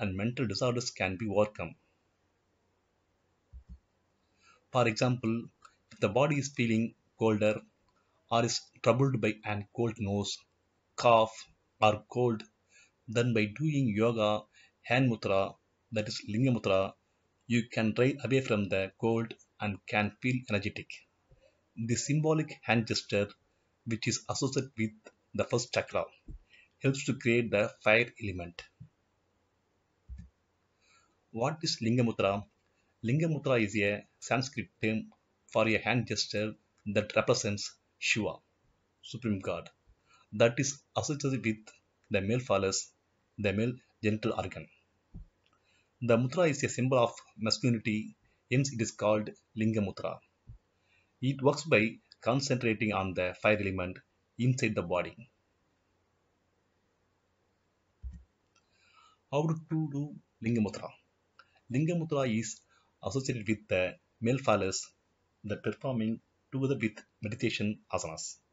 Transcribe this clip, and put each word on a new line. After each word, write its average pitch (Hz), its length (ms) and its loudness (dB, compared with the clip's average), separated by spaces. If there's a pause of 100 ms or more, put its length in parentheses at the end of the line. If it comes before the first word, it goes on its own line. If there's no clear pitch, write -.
and 95 180 -4
mental 123 280 -2
disorders 120 440 -2
can 95 260 -4
be 110 100 -6
overcome. 101 500 -2 (3000)
For 120 160 4
example, 117 560 0 (480)
if - 80 -20
the 110 100 2
body 143 260 2
is 135 120 -4
feeling 113 460 0 (240)
colder 107 440 2 (680)
or 117 140 4
is - 160 -2 (220)
troubled 127 400 4
by 107 120 2 (100)
an 104 300 -4
cold 117 240 -2
nose, 101 380 -2 (600)
cough 113 360 6 (480)
or 107 220 4 (100)
cold, 120 300 0 (640)
then 120 240 2
by 107 140 4 (120)
doing 139 380 0
yoga, 107 460 2 (400)
hand 127 280 2
mudra, 98 440 0 (380)
that 107 160 -2
is - 200 -8
Linga 120 220 2
Mudra, 98 420 2 (540)
you 117 160 2 (100)
can 110 200 0
drive 131 320 2
away 127 180 2
from 104 260 0
the 95 320 -2
cold 117 320 0 (280)
and 104 180 -6 (100)
can 104 320 0
feel 127 140 0 (160)
energetic. 101 380 -4 (880)
The 113 180 -2
symbolic 156 680 0
hand 113 260 2
gesture, 104 420 -2 (580)
which 117 220 -4
is - 200 -4
associated 131 480 -4
with 110 140 -2 (420)
the 101 120 -2
first - 280 -2
chakra, 92 320 -2 (800)
helps 135 240 0
to 131 80 0
create 120 360 0
the 104 200 2 (120)
fire 113 300 4 (100)
element. 90 400 -10 (2750)
What 139 320 -2
is - 180 -2
Linga 120 220 4
Mudra? 104 420 2 (580)
Linga 156 260 2
Mudra 135 340 2
is 104 140 0
a 101 280 0 (140)
Sanskrit 120 500 -4 (140)
term 110 220 0 (480)
for 113 160 4
a 107 100 2
hand 113 300 0
gesture 107 460 -4 (320)
that 104 280 0
represents 110 600 0 (240)
Shiva, 101 320 0 (680)
Supreme 107 360 -4
God, 87 320 -8 (600)
that 117 260 6
is 139 220 -4 (160)
associated 135 480 -2
with 110 140 0 (520)
the 101 100 0
male 110 200 0
phallus, 98 500 0 (480)
the 101 140 0
male 117 220 0 (280)
genital 107 300 0
organ. 92 340 -8 (1400)
The 117 140 6
mudra 147 340 2
is 135 140 -2
a 113 40 -2
symbol 127 300 0
of 117 140 4 (260)
masculinity, 110 800 -2 (340)
hence 135 220 0
it 113 80 -8
is 110 100 -2
called 107 400 0 (240)
Linga 110 280 0
Mudra. 85 360 -6 (1040)
It 139 200 -2
works 143 200 4
by 110 360 4 (240)
concentrating 117 720 2
on 95 220 0
the 90 260 -2
fire 107 200 4
element 92 380 -4 (400)
inside 123 360 0
the 101 80 0
body. 87 320 -4 (4000)
How 151 160 0
to 160 100 0 (140)
do 147 460 -2 (260)
Linga 113 200 2
Mudra? - 260 -2 (840)
Linga 156 240 0
Mudra 156 320 -2 (140)
is - 200 -8 (440)
associated 120 420 -4
with 107 120 2 (100)
the 92 260 2 (260)
male 120 180 2
phallus, 101 520 0 (540)
the 101 140 -4
performing 113 600 -4 (320)
together 135 300 -2
with 110 160 -2 (260)
meditation 110 560 -2 (140)
asanas. 82 460 -8 (140)